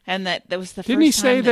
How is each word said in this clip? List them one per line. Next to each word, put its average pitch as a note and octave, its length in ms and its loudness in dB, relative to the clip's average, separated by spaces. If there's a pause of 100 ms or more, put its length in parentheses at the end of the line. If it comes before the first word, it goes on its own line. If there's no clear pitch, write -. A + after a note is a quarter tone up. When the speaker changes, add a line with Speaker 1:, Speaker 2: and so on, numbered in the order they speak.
Speaker 1:
And F#3 220 -4
that, - 240 -6
that F3+ 80 -4
was F#3 140 -12
the F#3 100 -12
Speaker 2:
Didn't C#4+ 180 0
he D#4 80 6
Speaker 1:
first - 120 0
Speaker 2:
say B3+ 160 4
Speaker 1:
time A#3+ 80 -2
Speaker 2:
that B3 60 4